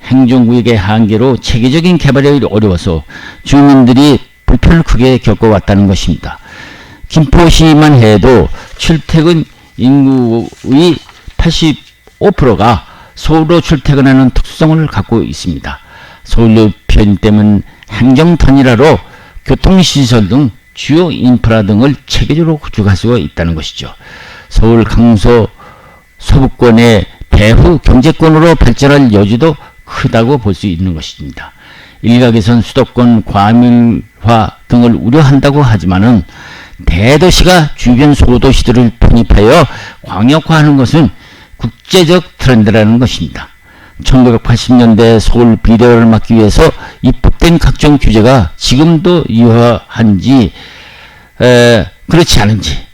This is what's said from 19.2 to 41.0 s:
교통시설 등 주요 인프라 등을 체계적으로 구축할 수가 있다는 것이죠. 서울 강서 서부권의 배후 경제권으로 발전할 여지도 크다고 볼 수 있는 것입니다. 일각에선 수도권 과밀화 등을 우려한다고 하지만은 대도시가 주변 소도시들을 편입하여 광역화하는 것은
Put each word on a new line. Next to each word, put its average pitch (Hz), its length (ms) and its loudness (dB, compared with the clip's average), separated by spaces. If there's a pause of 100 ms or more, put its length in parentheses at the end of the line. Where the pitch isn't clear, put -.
교통시설 135 840 0
등 123 220 0 (240)
주요 160 380 -2
인프라 113 500 0
등을 107 340 0 (120)
체계적으로 160 500 -2
구축할 101 400 -4
수가 117 220 -2
있다는 82 340 -6
것이죠. - 400 -12 (560)
서울 113 340 2
강서 117 640 0 (720)
서부권의 117 840 0 (260)
배후 117 480 2
경제권으로 156 760 2
발전할 139 560 0
여지도 113 460 0 (260)
크다고 117 540 -4
볼 101 160 -4
수 104 140 -8
있는 90 260 -4
것입니다. - 580 -16 (500)
일각에선 117 600 0
수도권 120 640 -2
과밀화 117 1300 0 (180)
등을 120 260 2
우려한다고 139 640 0
하지만은 101 600 0 (640)
대도시가 151 880 0
주변 127 380 0
소도시들을 123 880 0
편입하여 117 680 2 (380)
광역화하는 147 720 0
것은 131 320 0 (480)